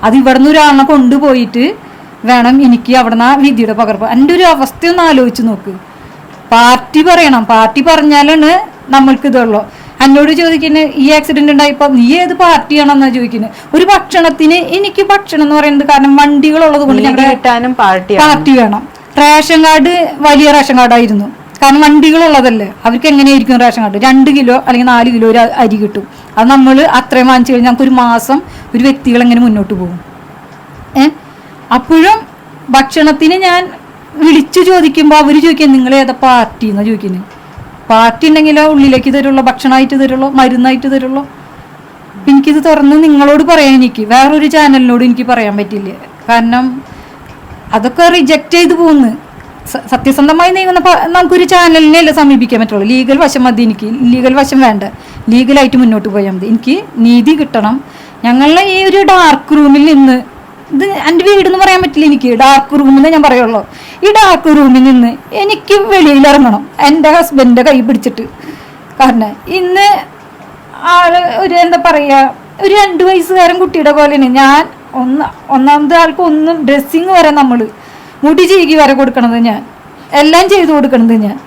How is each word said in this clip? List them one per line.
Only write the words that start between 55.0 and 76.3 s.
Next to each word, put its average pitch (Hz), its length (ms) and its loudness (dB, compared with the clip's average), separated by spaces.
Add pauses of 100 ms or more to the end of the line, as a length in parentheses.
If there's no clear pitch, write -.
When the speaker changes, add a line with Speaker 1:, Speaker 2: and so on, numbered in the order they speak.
Speaker 1:
ലീഗലായിട്ട് 262 500 0
മുന്നോട്ട് 220 340 0
പോയാൽ 196 200 -4
മതി. 185 160 -8
എനിക്ക് 240 240 -2 (300)
നീതി 240 340 2
കിട്ടണം. 226 360 -4 (500)
ഞങ്ങളുടെ 285 380 2 (120)
ഈ - 20 -2 (120)
ഒരു 392 120 0 (100)
ഡാർക്ക് 311 480 0
റൂമിൽ 285 320 2
നിന്ന്, 269 260 4 (580)
ഇത് 277 100 -2 (240)
എൻ്റെ 339 180 0
വീടെന്ന് 381 360 2
പറയാൻ 381 200 2
പറ്റില്ല 294 280 -2
എനിക്ക്, 254 200 -2 (100)
ഡാർക്ക് 277 400 2
റൂം 269 160 2
എന്നേ 285 180 4
ഞാൻ 302 120 2
പറയുള്ളൂ. 233 340 0 (440)
ഈ 403 120 2
ഡാർക്ക് 349 400 2
റൂമിൽ 262 320 4
നിന്ന് 240 220 2 (300)
എനിക്ക് 403 340 -2 (180)
വെളിയിൽ 294 380 4
ഇറങ്ങണം, 240 320 0 (240)
എൻ്റെ 302 280 2
ഹസ്ബൻഡിൻ്റെ 269 540 2
കൈ 269 80 2 (100)
പിടിച്ചിട്ട്. 226 380 -4 (760)
കാരണം 233 320 0 (260)
ഇന്ന് 370 280 0 (1040)
ആള് 349 280 2 (220)
ഒരു, 349 200 -4
എന്താ 349 240 0
പറയുക, 294 280 0 (480)
ഒരു 381 180 0
രണ്ട് 359 280 -2
വയസ്സുകാരൻ 359 540 0
കുട്ടിയുടെ 294 340 -2
പോലെയാണ്. 285 320 0 (100)
ഞാൻ 277 240 2 (380)
ഒന്ന്, 262 240 -4 (300)
ഒന്നാമത്തെ 294 460 0
ആൾക്ക് 320 280 -2
ഒന്നും 311 280 -2 (120)